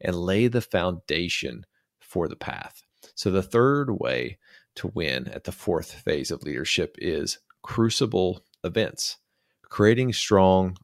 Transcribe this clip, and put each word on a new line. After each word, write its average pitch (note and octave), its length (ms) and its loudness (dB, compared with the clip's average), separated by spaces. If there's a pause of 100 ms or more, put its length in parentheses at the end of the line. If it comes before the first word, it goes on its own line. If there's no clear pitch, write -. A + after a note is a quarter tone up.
and F2+ 140 -2
lay F#2+ 320 2
the A#2+ 140 0
foundation E2+ 1040 -4 (340)
for F2 300 -4
the - 80 -14
path. - 460 -12 (320)
So - 160 -2
the F#2+ 120 2
third C3 480 2
way B1 460 -4 (380)
to - 120 -8
win C2+ 400 -4
at - 160 -14
the - 80 -10
fourth E2 400 -4
phase D2 400 -2
of D#2+ 120 -8
leadership D2 560 -4
is D#2 400 -4 (240)
crucible G#2+ 840 0 (180)
events. - 540 -4 (460)
Creating A#2 500 4
strong, F#2 720 4